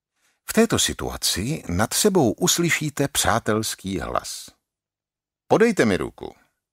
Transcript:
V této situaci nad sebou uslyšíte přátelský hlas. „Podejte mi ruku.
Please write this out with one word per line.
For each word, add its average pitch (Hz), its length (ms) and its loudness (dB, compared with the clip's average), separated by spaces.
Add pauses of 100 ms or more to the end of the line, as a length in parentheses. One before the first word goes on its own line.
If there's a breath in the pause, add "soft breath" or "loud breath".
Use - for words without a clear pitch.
(480)
V - 40 -10
této - 260 2
situaci - 880 -4
nad 90 260 0
sebou 180 380 4
uslyšíte 156 760 0
přátelský 107 880 -2
hlas. - 520 -8 (1000)
„Podejte 180 360 4
mi 101 120 4
ruku. - 380 -8 (380)